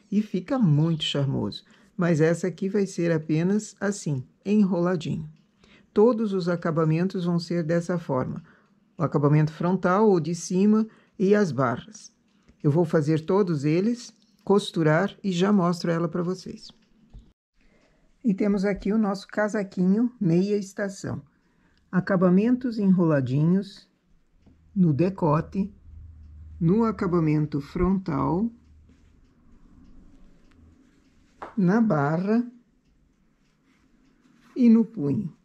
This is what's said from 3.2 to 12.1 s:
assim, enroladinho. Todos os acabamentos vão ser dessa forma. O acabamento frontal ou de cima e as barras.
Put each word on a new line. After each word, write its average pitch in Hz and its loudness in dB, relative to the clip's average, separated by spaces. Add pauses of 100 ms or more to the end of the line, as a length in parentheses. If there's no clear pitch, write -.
assim, 196 -4 (220)
enroladinho. 180 0 (640)
Todos 220 4
os 180 -2
acabamentos 170 0
vão 175 0
ser 170 -4
dessa 170 -2
forma. 131 -4 (580)
O 165 -4
acabamento 151 2
frontal 185 0
ou 185 4
de 160 -4
cima 208 2 (320)
e 196 2
as 208 2
barras. 120 -4 (480)